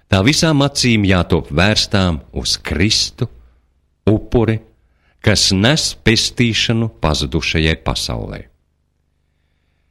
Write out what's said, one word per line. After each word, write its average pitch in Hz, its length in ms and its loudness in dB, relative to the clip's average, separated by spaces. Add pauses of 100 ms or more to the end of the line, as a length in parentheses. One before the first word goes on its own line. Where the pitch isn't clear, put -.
tā 98 160 2
visām 147 400 2
acīm 120 400 0
jātop 87 480 0
vērstām 92 680 0 (100)
uz - 240 -4
Kristu, - 720 -2 (800)
upuri, 110 540 0 (580)
kas 98 320 2
nes 110 380 0 (180)
pestīšanu 113 880 0 (100)
pazudušajai 78 800 0
pasaulē. - 640 -6 (1400)